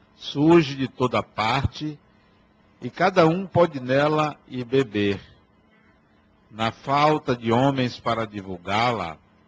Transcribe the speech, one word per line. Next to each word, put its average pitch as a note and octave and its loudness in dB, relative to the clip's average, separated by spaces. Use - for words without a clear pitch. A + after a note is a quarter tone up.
Surge D3 2
de C3 -4
toda A#2 -2
parte, C3+ -4
e B2 -8
cada F#3 2
um F3+ 0
pode E3+ 0
nela D3 0
ir B2+ -8
beber. G#2 0
Na A2 -2
falta C#3+ 0
de A#2 -4
homens B2+ 2
para A2+ -4
divulgá-la, G2 -4